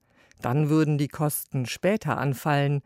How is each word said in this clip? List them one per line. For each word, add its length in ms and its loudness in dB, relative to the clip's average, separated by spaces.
Dann 280 0
würden 280 2
die 120 -2
Kosten 560 -4
später 520 -2
anfallen, 680 0